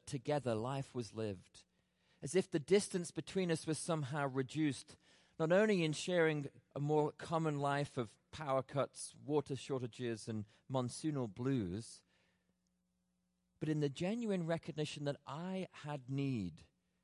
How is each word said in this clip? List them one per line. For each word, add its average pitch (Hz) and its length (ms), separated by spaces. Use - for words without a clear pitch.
together 143 500
life 131 360
was 107 220
lived, 104 480
as 143 140
if 185 160
the 170 80
distance 185 540
between 180 380
us 160 140
was 156 140
somehow 147 480
reduced, 135 680
not 160 140
only 202 320
in 156 80
sharing 160 560
a 139 60
more 151 380
common 160 420
life 143 360
of 117 140
power 135 300
cuts, - 520
water 143 300
shortages, 123 720
and 110 180
monsoonal 131 600
blues, 117 720
but 156 80
in 151 100
the 147 100
genuine 190 580
recognition 151 580
that 143 120
I 180 400
had 147 240
need 127 560